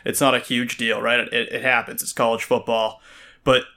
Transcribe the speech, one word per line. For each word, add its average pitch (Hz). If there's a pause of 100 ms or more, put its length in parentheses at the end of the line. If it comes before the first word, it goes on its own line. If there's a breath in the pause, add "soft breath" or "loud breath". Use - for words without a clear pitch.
it's -
not 131
a 123
huge 120
deal, 113
right? 120
It, 113
it, 120
it 120
happens. 127
It's -
college 117
football. 113 (440 loud breath)
But 131 (100)